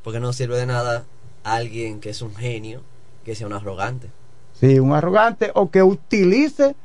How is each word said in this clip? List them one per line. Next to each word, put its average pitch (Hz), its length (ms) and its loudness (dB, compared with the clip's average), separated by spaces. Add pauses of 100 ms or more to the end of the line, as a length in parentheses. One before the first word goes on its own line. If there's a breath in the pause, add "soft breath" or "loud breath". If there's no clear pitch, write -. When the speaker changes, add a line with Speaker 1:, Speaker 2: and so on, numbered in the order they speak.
Speaker 1:
porque 113 160 -8
no 123 140 -4
sirve 123 240 -2
de 123 80 -2
nada 120 380 -2 (400)
alguien 113 560 -4
que 104 100 -10
es 107 120 -8
un 107 140 -10
genio, 113 460 -8 (440)
que 110 100 -8
sea 110 120 -8
un 104 60 -6
arrogante. 104 560 -6 (500)
Speaker 2:
Sí, 135 200 6
un 135 140 4
arrogante 202 640 4
o 185 160 4
que 190 100 6
utilice 220 1040 4